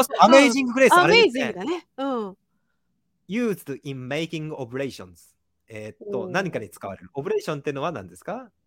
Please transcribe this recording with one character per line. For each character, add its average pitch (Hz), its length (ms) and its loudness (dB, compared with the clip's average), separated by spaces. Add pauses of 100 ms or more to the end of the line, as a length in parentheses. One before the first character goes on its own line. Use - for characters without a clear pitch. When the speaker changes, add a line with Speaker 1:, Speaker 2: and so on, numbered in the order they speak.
Speaker 1:
そ - 100 2
う、 - 40 -6
Speaker 2:
う - 40 0
ん。 - 20 8
Speaker 1:
ア 202 40 8
メ 269 180 10
イ 247 60 4
ジ 269 100 -2
ン 254 60 -2
グ 240 60 -6
フ 262 60 0
レ 262 80 6
ー - 20 8
ズ、 330 60 6
あ - 120 6
れ 453 160 6
で 339 60 4
す 240 80 -6
ね。 269 60 -2
Speaker 2:
ア 254 40 -4
メ - 40 -6
イ - 20 -8
ジ 175 60 -12
ン - 0 -
グ - 0 -
だ 190 60 -8
ね。 330 220 -6 (100)
う 262 80 -4 (220)
ん。 185 100 -14 (920)
Speaker 1:
used 196 560 -4
in 131 240 -10
making 156 480 -6
oblations。 120 800 -10 (340)
え 107 220 -14
ー 104 40 -18
っ - 40 -20 (140)
と、 123 100 -4
Speaker 2:
お 185 80 -10
ー。 - 20 -12
Speaker 1:
何 185 200 -4
か 127 80 -6
に 110 100 -14
使 - 180 -14
わ 95 80 -10
れ - 60 -20
る。 92 120 -20
オ 139 80 -8
ブ 185 100 -6
レ - 60 -2
ー 403 40 -4
シ - 80 -10
ョ 151 60 -4
ン 143 40 -10
っ - 40 -20
て 147 100 -6
の 139 80 -8
は 170 100 -4
何 101 160 -12
で 87 80 -20
す - 80 -20
か？ 240 260 -12 (160)